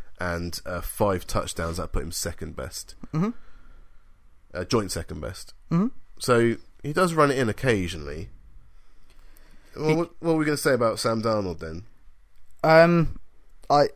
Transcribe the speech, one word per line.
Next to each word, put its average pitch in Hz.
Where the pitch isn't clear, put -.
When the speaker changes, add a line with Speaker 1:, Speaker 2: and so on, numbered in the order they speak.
Speaker 1:
and, 87
uh, 90
five 95
touchdowns. 85
That 82
put 76
him 82
second 80
best. -
Speaker 2:
Mm-hmm. 180
Speaker 1:
Uh, 90
joint 104
second 82
best. -
Speaker 2:
Mm-hmm. 185
Speaker 1:
So 117
he 143
does 170
run 147
it 131
in 127
occasionally. 87
Well, 151
Speaker 2:
He 156
Speaker 1:
what, 165
what 165
are 160
we 156
gonna 151
say 143
about 117
Sam 113
Darnold 104
then? 82
Speaker 2:
Um, 165
I, 143